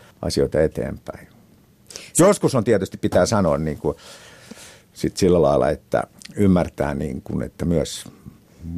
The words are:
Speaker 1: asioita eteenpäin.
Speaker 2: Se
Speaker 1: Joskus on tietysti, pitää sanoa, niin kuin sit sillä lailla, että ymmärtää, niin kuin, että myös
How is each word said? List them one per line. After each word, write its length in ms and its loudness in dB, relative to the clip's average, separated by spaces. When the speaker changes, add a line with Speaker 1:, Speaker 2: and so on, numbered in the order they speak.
Speaker 1:
asioita 400 -2
eteenpäin. 640 -6
Speaker 2:
Se 120 4
Speaker 1:
Joskus 300 2
on 80 0
tietysti, 340 0
pitää 280 2
sanoa, 320 2
niin 200 -4
kuin 200 -4
sit 240 -6
sillä 240 4
lailla, 280 2
että 340 -4
ymmärtää, 580 0
niin 280 -8
kuin, 220 -8
että 220 -8
myös 400 -4